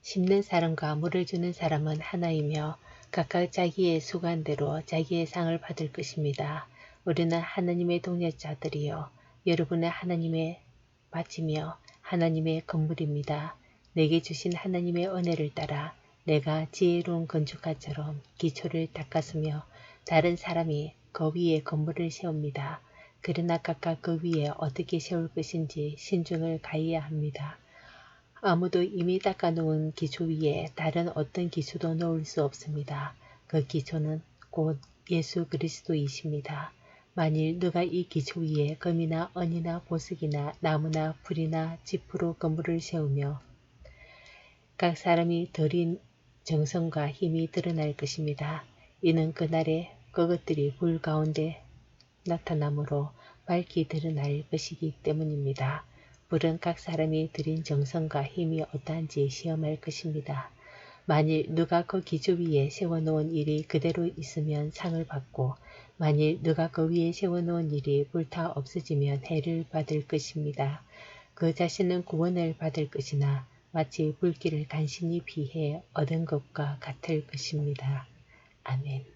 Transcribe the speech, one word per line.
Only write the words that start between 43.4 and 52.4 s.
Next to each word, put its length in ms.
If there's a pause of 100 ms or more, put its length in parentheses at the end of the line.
각 200
사람이 560
들인 460 (460)
정성과 640
힘이 400
드러날 460
것입니다. 680 (380)
이는 300
그날에 580 (220)
그것들이 640
불 240
가운데 600 (640)
나타나므로 840 (360)